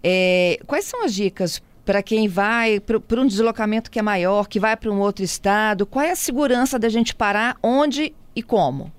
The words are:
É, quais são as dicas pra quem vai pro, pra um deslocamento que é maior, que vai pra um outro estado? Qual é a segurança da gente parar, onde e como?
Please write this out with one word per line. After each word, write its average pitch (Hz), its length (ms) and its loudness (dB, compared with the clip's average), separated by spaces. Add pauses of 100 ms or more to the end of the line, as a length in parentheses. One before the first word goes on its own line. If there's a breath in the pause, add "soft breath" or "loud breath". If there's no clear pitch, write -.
É, 180 640 2
quais 311 200 -2
são 480 180 -6
as 240 100 0
dicas 185 480 -4 (220)
pra 196 180 0
quem 220 240 0
vai 208 540 0
pro, 220 200 -2
pra 226 200 -2
um 269 60 2
deslocamento 220 640 0
que - 80 -6
é 214 40 -2
maior, 202 460 0
que - 100 -4
vai 220 180 2
pra 220 140 -6
um 202 80 -2
outro 202 240 0
estado? 202 640 0
Qual 277 180 -2
é 339 60 0
a 370 60 -2
segurança 262 640 0
da 226 100 0
gente 226 260 0
parar, 214 480 0
onde 277 500 0 (220)
e 226 80 -6
como? 143 560 -2